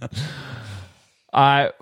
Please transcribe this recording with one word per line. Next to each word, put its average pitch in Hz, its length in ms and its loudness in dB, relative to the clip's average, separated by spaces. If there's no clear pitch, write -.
<laughs> 123 80 -10
Uh, 139 380 6